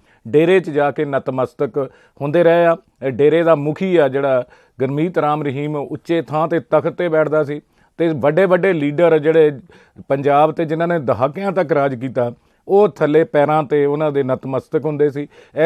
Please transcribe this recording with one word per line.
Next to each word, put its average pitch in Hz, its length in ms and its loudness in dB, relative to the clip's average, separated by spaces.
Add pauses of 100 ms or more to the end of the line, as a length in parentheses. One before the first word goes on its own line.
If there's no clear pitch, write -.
(280)
ਡੇਰੇ 170 320 2
'ਚ 170 100 -4
ਜਾ 143 220 0
ਕੇ 151 140 -6
ਨਤਮਸਤਕ 135 840 -4 (320)
ਹੁੰਦੇ 147 220 0
ਰਹੇ 170 220 4
ਆ। 165 120 2 (260)
ਇਹ 135 80 -2
ਡੇਰੇ 151 320 2
ਦਾ 165 120 4
ਮੁਖੀ 156 420 -2
ਆ 147 100 4
ਜਿਹੜਾ 131 380 -2 (340)
ਗੁਰਮੀਤ 147 380 -2
ਰਾਮ 151 260 0
ਰਹੀਮ, 147 320 -6
ਉੱਚੇ 156 460 -4
ਥਾਂ 156 260 -4
ਤੇ 165 120 -2
ਤਖਤ 156 300 0
ਤੇ 175 200 -4
ਬੈਠਦਾ 156 340 2
ਸੀ 147 180 -8 (360)
ਤੇ 165 100 0
ਵੱਡੇ-ਵੱਡੇ 170 640 2
ਲੀਡਰ 156 460 2
ਜਿਹੜੇ 151 400 2 (480)
ਪੰਜਾਬ 143 440 2
ਤੇ 165 140 -4
ਜਿਨ੍ਹਾਂ 156 220 -2
ਨੇ 170 120 -2
ਦਹਾਕਿਆਂ 143 520 -2
ਤੱਕ 170 200 -2
ਰਾਜ 139 240 0
ਕੀਤਾ, 120 360 -4 (360)
ਉਹ 202 200 4
ਥੱਲੇ 156 360 2
ਪੈਰਾਂ 151 400 0
ਤੇ 143 220 0
ਉਹਨਾਂ 151 260 -2
ਦੇ 139 120 0
ਨਤਮਸਤਕ 131 640 -4
ਹੁੰਦੇ 147 240 0
ਸੀ। 147 180 -8 (380)